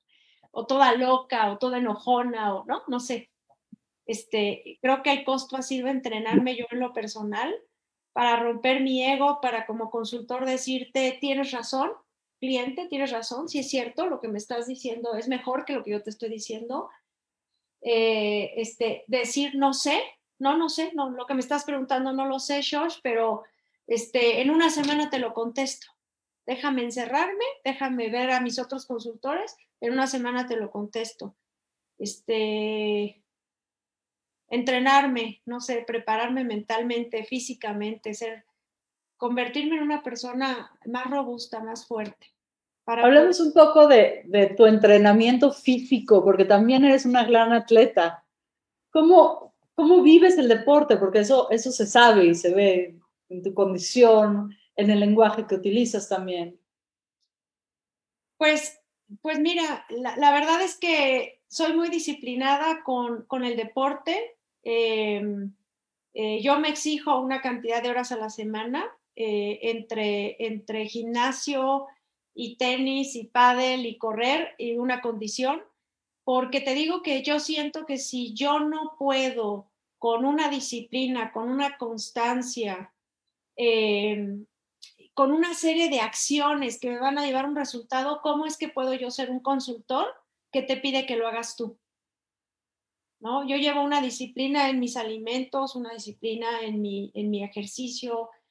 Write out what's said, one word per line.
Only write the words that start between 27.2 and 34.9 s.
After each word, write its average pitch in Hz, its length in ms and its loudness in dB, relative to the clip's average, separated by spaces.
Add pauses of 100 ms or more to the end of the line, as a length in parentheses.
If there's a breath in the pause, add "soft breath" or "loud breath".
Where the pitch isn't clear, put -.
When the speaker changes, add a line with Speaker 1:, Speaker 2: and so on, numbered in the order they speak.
Speaker 1:
déjame 254 440 -4
ver 247 220 -2
a 254 100 0
mis 247 180 -6
otros 254 260 -10
consultores, 254 680 -10 (260)
en 233 120 -4
una 262 140 0
semana 254 400 -6
te 233 100 -6
lo 208 140 -8
contesto". 208 640 -10 (640)
Este, 214 1200 -4 (1300)
entrenarme, 254 960 0